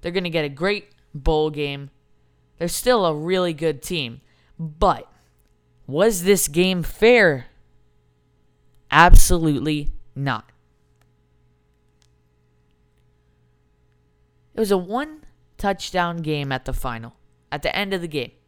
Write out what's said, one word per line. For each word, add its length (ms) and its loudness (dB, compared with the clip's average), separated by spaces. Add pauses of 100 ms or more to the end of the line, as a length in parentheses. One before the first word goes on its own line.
they're 100 -8
gonna 180 -6
get 140 -2
a 60 -6
great 400 -6 (240)
bowl 360 0
game. 420 -10 (640)
They're 100 -6
still 400 0
a 80 -2
really 380 -4
good 280 -6
team. 400 -10 (380)
But 520 -4 (760)
was 360 0
this 240 2
game 360 -2
fair? 640 2 (1400)
Absolutely 1040 6 (220)
not. 360 -6 (4000)
It 60 -12
was 100 0
a 80 2
one 460 -8 (340)
touchdown 600 -4
game 340 -6
at 140 -8
the 80 -8
final, 420 -8 (360)
at 120 -10
the 120 -4
end 200 -4
of 60 -6
the 60 -10
game. 260 -8 (140)